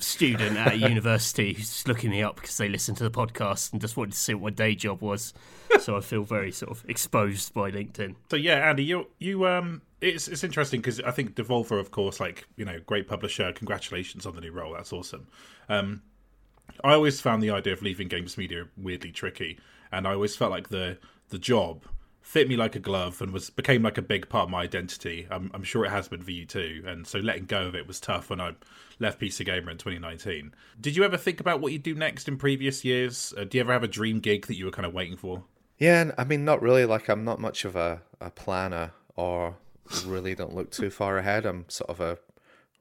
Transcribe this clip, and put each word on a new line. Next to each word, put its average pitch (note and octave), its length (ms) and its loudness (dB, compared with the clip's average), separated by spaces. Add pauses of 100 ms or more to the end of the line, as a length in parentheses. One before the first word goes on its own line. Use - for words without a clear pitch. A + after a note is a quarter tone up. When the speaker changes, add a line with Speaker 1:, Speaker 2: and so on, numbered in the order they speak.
Speaker 1:
student G#2+ 560 2
at A2+ 180 6
a - 20 2
Speaker 2:
<laughs> A#2 120 6
Speaker 1:
university A2 640 4
who's G#2+ 180 -6
just - 180 -2
looking A#2 220 2
me G2+ 120 2
up G#2 140 -2
because - 200 -8
they G#2 120 0
listened G2+ 300 -2
to - 40 -2
the A2+ 80 2
podcast A2+ 600 -2
and G#2 80 -2
just A2 160 -4
wanted G#2+ 160 -2
to - 60 -4
see - 160 0
what F#2+ 80 -4
my G#2+ 80 -2
day G#2+ 260 2
job G2+ 240 -2
was. G#2 340 -4 (460)
So G2+ 160 0
I G2+ 40 0
feel G#2+ 220 -2
very G2+ 300 -2
sort - 180 -10
of A2 180 -10
exposed G#2 640 0
by G2+ 200 -2
LinkedIn. G2+ 420 -6 (160)
Speaker 2:
So D#3 60 2
yeah, D3+ 320 4
Andy, C#3 160 4
you, E3+ 240 0 (100)
you, F#3+ 280 0
um, F3 360 0 (180)
it's, E3+ 280 0
it's D3+ 160 -4
interesting C#3 380 0
'cause A#2+ 180 -2
I - 100 -2
think B2 240 -2
Devolver, A2+ 460 2
of F#2+ 100 -6
course, G2 300 0
like, F2+ 260 -6 (100)
you A2 80 -8
know, F2 220 -8
great G#2 220 0
publisher. G2 440 -2
Congratulations F#2+ 720 -6
on F2 120 -10
the E2+ 40 -12
new E2 120 -12
role. E2 220 -8
That's E2+ 180 -12
awesome. F2+ 340 -10 (420)
Um, G2+ 340 0 (800)
I C#3+ 80 8
always D3+ 280 8
found A2+ 220 4
the G#2+ 80 4
idea G2 220 0
of F2+ 100 -4
leaving F#2+ 240 -2
games F2 320 -6
media E2+ 280 -6 (100)
weirdly F2+ 340 -6
tricky, E2+ 480 -8 (320)
and F#2+ 160 -4
I G2 60 2
always G#2 240 0
felt F#2+ 160 2
like F#2 160 -6
the, F#2 300 -4 (320)
the G2+ 80 -8
job F2 480 2 (360)
fit D#3 240 4
me C3 80 2
like A2+ 220 2
a - 20 -4
glove F#2 440 -2
and F#2+ 100 -4
was, F#2 160 -6
became, B2 340 4
like, A2 140 2
a G#2+ 60 0
big G2 260 -2
part G2+ 160 2
of F2+ 60 -2
my F2+ 120 0
identity. F2 680 -6
I'm, F#2 240 -6
I'm G2 100 -10
sure A2 220 2
it - 20 -2
has G2 180 -2
been F2 160 -10
for F2+ 80 -10
you F2 140 -8
too. D#2+ 420 -6
And E2+ 200 -8
so - 120 -4
letting F#2 280 0
go F#2+ 200 0
of F2+ 80 -6
it F2 140 -8
was F2 100 -12
tough F2+ 300 -4
when F2+ 120 -4
I E2+ 120 -4 (480)
left G#2+ 180 0
P G#2 120 -4
C - 120 -6
Gamer F2+ 280 -2
in E2 80 -12
twenty F2+ 200 -8
nineteen. E2 560 -8 (240)
Did D3 160 -4
you F#3 80 4
ever F3+ 140 4
think F3 240 -2
about E3 200 0
what D3+ 120 -2
you'd D3 100 -6
do D#3+ 120 -4
next D3+ 340 -4
in C#3 80 -2
previous C3+ 480 0
years? B2+ 520 0
Uh, G2+ 80 -6
do G2 120 -4
you B2+ 80 6
ever B2 80 4
have A#2+ 100 4
a A2 60 0
dream A2 320 0
gig G#2 260 2
that A2 80 -6
you F#2 120 -6
were F#2 40 -4
kind F#2+ 140 -6
of E2+ 80 -4
waiting F#2 240 -4
for? F#2 280 -8 (340)
Speaker 3:
Yeah, E3+ 240 8
and, D#3 160 0
I B2 60 0
mean, C#3+ 200 2
not D3+ 160 6
really. B2 240 8
Like, A2 240 2
I'm G#2+ 160 2
not A2+ 160 -2
much - 240 -4
of F#2 100 -6
a, E2+ 280 0 (180)
a F2 100 -10
planner F2+ 640 -4 (240)
or F2 400 0 (480)
really F#2 300 -4
don't F2+ 200 -6
look F2+ 160 -6
too G2+ 200 -2
far G2 260 0
ahead. G2+ 300 2
I'm F2+ 220 -4
sort - 200 -6
of F2 120 -6
a E2+ 180 -2 (640)